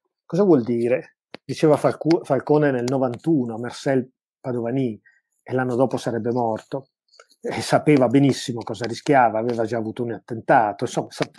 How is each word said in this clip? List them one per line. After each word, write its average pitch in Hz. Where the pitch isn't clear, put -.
Cosa 175
vuol 156
dire? 120
Diceva 143
Falcu-, 151
Falcone 147
nel 120
novantuno 127
a 110
Marcel 123
Padovani, 120
e 120
l'anno 127
dopo 131
sarebbe 117
morto, 120
e -
sapeva 135
benissimo 120
cosa 123
rischiava, 117
aveva 117
già 117
avuto 110
un 117
attentato, 113
insomma, 117
sa-, -